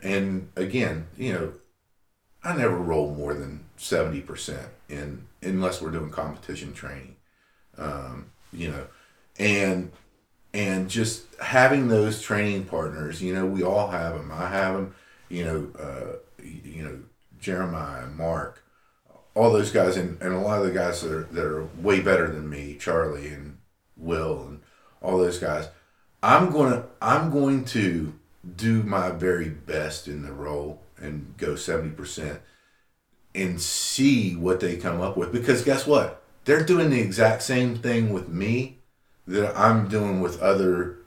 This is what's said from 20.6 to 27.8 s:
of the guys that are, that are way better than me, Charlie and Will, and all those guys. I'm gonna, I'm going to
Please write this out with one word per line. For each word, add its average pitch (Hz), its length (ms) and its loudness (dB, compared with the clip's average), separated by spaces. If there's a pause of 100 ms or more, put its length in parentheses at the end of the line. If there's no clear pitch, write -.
of 98 40 2
the 90 80 0
guys 87 280 0
that 82 100 -4
are, 80 140 -4
that 82 200 -4
are 78 200 -4 (140)
way 98 200 4
better 90 320 4
than 76 180 -8
me, 71 300 -10
Charlie 76 480 -2
and 73 320 -14 (360)
Will, 80 520 -2
and 76 140 -16 (380)
all 92 200 0
those 87 180 2
guys. 76 300 -4 (560)
I'm 151 280 6
gonna, 131 340 4 (140)
I'm 151 300 4
going 139 360 2
to 87 480 0 (420)